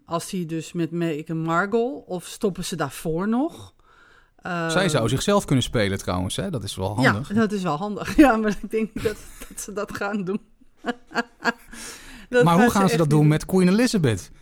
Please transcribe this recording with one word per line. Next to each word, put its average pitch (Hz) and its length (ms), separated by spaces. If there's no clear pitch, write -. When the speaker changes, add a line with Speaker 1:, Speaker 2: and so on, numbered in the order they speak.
Speaker 1:
als 165 260
hij 180 160
dus 160 260
met 165 180
Meghan 165 520
Markle, 202 640
of 180 200
stoppen 190 380
ze - 120
daarvoor 160 520
nog? 269 460
Ehm, 170 340
Speaker 2:
Zij 180 180
zou 117 200
zichzelf 196 360
kunnen 131 200
spelen 98 340
trouwens, 92 380
hè? 196 140
Dat 117 140
is - 120
wel 95 180
handig. 127 340
Speaker 1:
Ja, 202 60
dat 214 180
is 202 100
wel 156 140
handig. 208 400
<laughs> - 0
Ja, 262 200
maar 214 260
ik 208 80
denk 220 240
niet - 100
dat, 214 120
dat - 120
ze 214 120
dat 202 240
gaan 208 280
doen. 196 160
<laughs> 269 80
Dat - 160
Speaker 2:
Maar 170 160
hoe 240 100
gaan 202 120
Speaker 1:
echt 190 80
Speaker 2:
ze - 60
dat 160 120
Speaker 1:
niet 151 80
Speaker 2:
doen 151 120
met 151 180
Queen 185 220
Elizabeth? 180 600